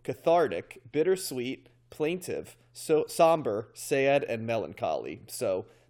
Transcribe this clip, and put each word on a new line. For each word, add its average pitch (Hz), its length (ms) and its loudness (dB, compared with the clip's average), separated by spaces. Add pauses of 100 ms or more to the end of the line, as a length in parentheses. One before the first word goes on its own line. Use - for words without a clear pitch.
cathartic, 135 800 0 (100)
bittersweet, 147 800 -2 (200)
plaintive, 156 680 -6 (160)
so 156 340 2
somber, 139 680 2
sad, 139 500 2
and 113 200 -4
melancholy. 82 840 -4
So 98 380 -2 (240)